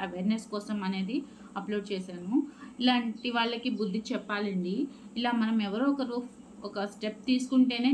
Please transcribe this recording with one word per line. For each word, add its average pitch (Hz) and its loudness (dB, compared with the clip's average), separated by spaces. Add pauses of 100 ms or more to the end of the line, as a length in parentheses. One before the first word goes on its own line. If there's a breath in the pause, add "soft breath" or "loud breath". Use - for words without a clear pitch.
అవేర్‌నెస్ 185 0
కోసం 208 -4 (100)
అనేది 190 0 (420 loud breath)
అప్‌లోడ్ 196 -2
చేశాను. 185 -6 (480 loud breath)
ఇలాంటి 240 2
వాళ్ళకి 233 0
బుద్ధి 220 0
చెప్పాలండి. 202 -2 (440 loud breath)
ఇలా 240 2 (100)
మనం 220 4 (100)
ఎవరో 226 2
ఒకరు 240 -2 (480)
ఒక 202 -4
స్టెప్ 214 -6
తీసుకుంటేనే 254 6